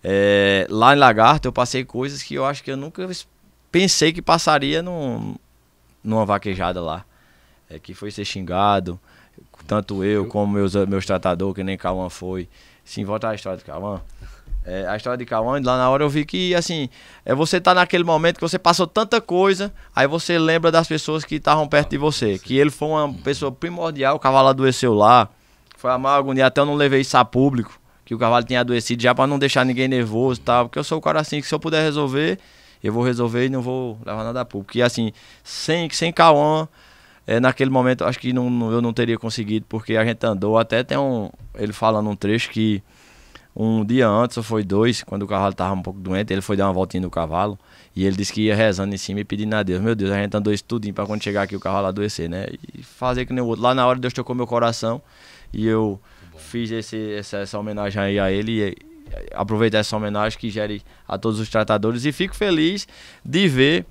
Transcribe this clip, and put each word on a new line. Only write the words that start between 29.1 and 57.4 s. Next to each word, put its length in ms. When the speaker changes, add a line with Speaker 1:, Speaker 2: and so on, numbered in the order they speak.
Speaker 1:
pra 140
não 120
deixar 260
ninguém 220
nervoso 520
e 40
tal, 220
porque 140
eu 40
sou 160
o 20
cara 180
assim, 220
que 60
se 60
eu 60
puder 240
resolver, 560
eu 100
vou 100
resolver 420
e 40
não 120
vou 440
levar 180
nada 180
a 40
público. 320
E 40
assim, 300
sem, 480
sem 200
Cauã, 560
é, 120
naquele 320
momento, 320
acho 160
que 140
não, 160
não, 220
eu 100
não 120
teria 260
conseguido, 500
porque 260
a 80
gente 220
andou, 320
até 260
tem 140
um, 320
ele 180
falando 360
um 60
trecho 340
que 320
um 300
dia 220
antes, 280
ou 80
foi 200
dois, 380
quando 200
o 60
cavalo 260
tava 200
um 80
pouco 180
doente, 340
ele 80
foi 160
dar 100
uma 60
voltinha 260
no 100
cavalo 480
e 100
ele 120
disse 160
que 80
ia 140
rezando 380
em 40
cima 240
e 20
pedindo 300
a 100
Deus: 180
"Meu 140
Deus, 160
a 100
gente 140
andou 180
isso 120
tudinho 280
pra 120
quando 180
chegar 200
aqui 120
o 40
cavalo 280
adoecer, 420
né?" 180
E 60
fazer 420
que 60
nem 100
o 60
outro. 160
Lá 100
na 140
hora, 100
Deus 160
tocou 220
meu 100
coração 560
e 120
eu 320
fiz 320
esse, 440
essa, 240
essa 200